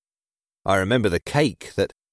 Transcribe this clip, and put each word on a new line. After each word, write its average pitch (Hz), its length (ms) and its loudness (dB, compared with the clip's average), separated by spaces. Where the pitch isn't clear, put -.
I 98 140 2
remember 107 320 2
the 85 100 0
cake - 560 -4
that, - 160 -2